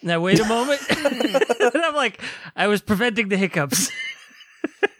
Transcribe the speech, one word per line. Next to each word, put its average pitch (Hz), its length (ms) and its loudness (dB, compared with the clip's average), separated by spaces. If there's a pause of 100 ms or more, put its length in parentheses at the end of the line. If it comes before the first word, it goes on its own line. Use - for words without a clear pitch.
And 170 100 -2
I 170 60 2
wait 185 200 4
a 214 60 4
moment, 247 420 0
<laughs> - 40 -4
and 254 920 0
I'm 311 140 -2
like, 247 240 -2 (340)
"I 185 140 2
was 208 140 2
preventing 214 460 0
the 196 100 0
hiccups." 175 580 0
<laughs> - 40 -10 (1000)